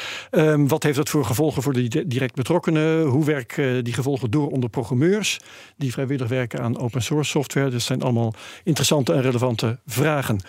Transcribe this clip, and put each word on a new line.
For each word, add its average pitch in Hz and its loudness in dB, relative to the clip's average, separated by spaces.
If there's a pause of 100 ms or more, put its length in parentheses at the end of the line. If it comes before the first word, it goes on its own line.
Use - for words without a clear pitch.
(320)
Ehm, 156 4
wat 143 0
heeft 147 2
dat 143 0
voor 147 2
gevolgen 143 0
voor 135 0
de 123 2
di-, 151 -2
direct 131 -2
betrokkenen? 160 2
Hoe 143 2
werken, 135 0
eh, 123 -2
die 120 -4
gevolgen 127 -2
door 147 0
onder 123 -2
programmeurs 156 0 (380)
die 135 -4
vrijwillig 127 -4
werken 127 -2
aan 120 -2
open 127 -2
source 151 0
software? 139 0
Dat 123 -2
zijn 135 -2
allemaal 117 0 (300)
interessante 147 2
en 143 4
relevante 120 0
vragen. 127 0